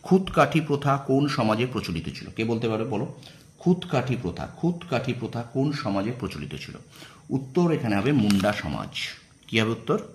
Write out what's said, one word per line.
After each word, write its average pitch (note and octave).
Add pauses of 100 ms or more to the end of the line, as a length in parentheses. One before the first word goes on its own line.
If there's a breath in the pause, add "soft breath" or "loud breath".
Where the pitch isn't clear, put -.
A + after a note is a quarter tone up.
খুদকাঠি F3+
প্রথা C#3+
কোন C#3
সমাজে A#2
প্রচলিত F2+
ছিল? D#2
কে A2
বলতে A#2
পারবে A2+
বলো? B2+ (440 loud breath)
খুদকাঠি C3
প্রথা, E2
খুদকাঠি C3+
প্রথা A#2+
কোন C#3
সমাজে G#2
প্রচলিত D2
ছিল? - (540 loud breath)
উত্তর E3
এখানে A2+
হবে A#2
মুন্ডা G#2
সমাজ। B1 (580)
কি A2+
হবে A2
উত্তর? C#3+ (120)